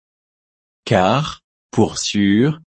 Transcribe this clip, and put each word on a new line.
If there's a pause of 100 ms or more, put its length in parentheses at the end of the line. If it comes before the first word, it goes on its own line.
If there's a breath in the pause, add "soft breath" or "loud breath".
(840)
Car, (300)
pour
sûr, (200)